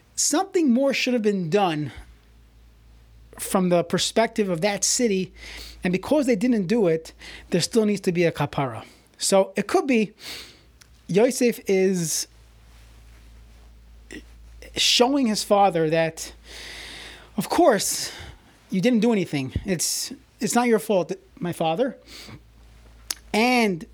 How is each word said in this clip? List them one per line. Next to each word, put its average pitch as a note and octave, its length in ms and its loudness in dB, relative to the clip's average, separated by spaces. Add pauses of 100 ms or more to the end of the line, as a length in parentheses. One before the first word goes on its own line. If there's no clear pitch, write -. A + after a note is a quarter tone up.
(160)
Something E4+ 560 0
more C4 220 2
should - 200 -2
have A#3 100 0
been G3 260 0
done D#3 420 0 (1500)
from F#3 300 0
the F3 140 4
perspective G#3+ 680 0
of E3 120 -2
that G3+ 220 -2
city. F#3+ 500 0 (500)
And F#3 80 0
because B3+ 360 2
they B3 80 4
didn't G#3 320 0
do G#3+ 180 2
it, D#3+ 280 -2 (360)
there F3 120 0
still A3 240 2
needs G3+ 160 0
to F#3+ 100 0
be F3 120 2
a D#3+ 80 4
kapara. B2+ 540 -4 (320)
So F#3+ 380 2
it G3 100 -2
could F4 220 2
be A3+ 260 2 (920)
Yosef A#3 600 2
is F#3 600 0 (2500)
showing C4 520 2
his G#3+ 160 -2
father F#3 460 4
that, E3 440 -2 (1040)
"Of G3 120 -6
course, - 640 2 (580)
you F#3 120 -2
didn't A#3 180 4
do A#3 120 2
anything. D3+ 420 -2 (120)
It's, - 460 -4 (280)
it's G#3+ 160 -2
not B3 120 2
your A3 120 4
fault, F#3 340 -2 (260)
my E3+ 140 -4
father." F3 440 -2 (1300)
And A3 640 2